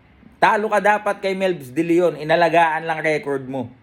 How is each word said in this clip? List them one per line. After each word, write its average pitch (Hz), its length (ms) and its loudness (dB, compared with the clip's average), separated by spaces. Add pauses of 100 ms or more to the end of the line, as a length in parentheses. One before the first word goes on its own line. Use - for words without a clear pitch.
(380)
Talo 208 320 2
ka 208 80 2
dapat 202 400 0
kay 190 160 -4
Melbs 165 400 -4
De 160 80 0
Leon, 170 320 2
inalagaan 160 720 2
lang 160 160 -4
record 147 480 -2
mo. 131 160 -6 (160)